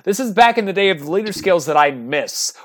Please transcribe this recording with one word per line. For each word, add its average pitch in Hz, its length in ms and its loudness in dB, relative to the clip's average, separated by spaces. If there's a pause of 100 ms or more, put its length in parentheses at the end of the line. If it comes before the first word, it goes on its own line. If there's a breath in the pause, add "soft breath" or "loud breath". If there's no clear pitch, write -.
This 196 120 0
is 247 140 -4
back 233 260 4
in 220 80 -2
the 196 60 -4
day 196 180 2
of 170 120 0
the 147 100 -8
leader 208 220 -2
skills 175 320 0
that 151 100 -2
I 147 160 4
miss, 127 640 -6 (120)